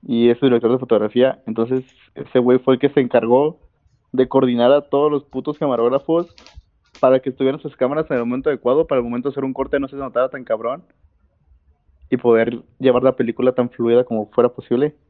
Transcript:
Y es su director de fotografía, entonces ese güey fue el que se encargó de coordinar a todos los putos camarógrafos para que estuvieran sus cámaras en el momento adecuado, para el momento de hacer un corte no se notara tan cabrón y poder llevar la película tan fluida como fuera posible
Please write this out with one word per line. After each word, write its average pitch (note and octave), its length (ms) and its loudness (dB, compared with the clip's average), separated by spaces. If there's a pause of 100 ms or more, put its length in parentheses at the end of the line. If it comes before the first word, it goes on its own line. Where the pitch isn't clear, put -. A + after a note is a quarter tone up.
Y A#2 280 2
es A#2+ 80 0
su C#3 80 0
director A#2 240 2
de B2+ 80 0
fotografía, A#2+ 680 0
entonces A#2 380 -4 (300)
ese - 240 -4
güey B2 200 2
fue C3 160 2
el B2+ 60 -4
que C#3+ 100 0
se D3 100 0
encargó B2 580 0 (540)
de B2+ 160 0
coordinar B2 440 2
a C#3+ 100 2
todos C#3+ 280 0
los C#3+ 140 -4
putos C#3 340 -10
camarógrafos C#3 760 -2 (640)
para C3 200 4
que C3+ 100 -6
estuvieran C3 300 -2
sus - 160 -14
cámaras D3 340 -2
en C#3 60 -2
el A#2+ 80 -2
momento B2+ 240 -4
adecuado, C#3+ 380 0
para C3+ 140 0
el A#2+ 40 -4
momento A#2+ 240 -6
de C3+ 40 -6
hacer C3+ 120 -6
un C3 80 -6
corte C3+ 280 -4
no C3+ 80 -8
se C#3 80 -16
notara C3 340 -4
tan C3 140 -14
cabrón A#2 400 -6 (1300)
y B2+ 60 -2
poder A#2 460 0 (160)
llevar B2 240 2
la C3 140 2
película B2 360 -2
tan A#2+ 180 -2
fluida A#2 340 0
como A2 260 -6
fuera B2 180 2
posible C3 460 -2 (140)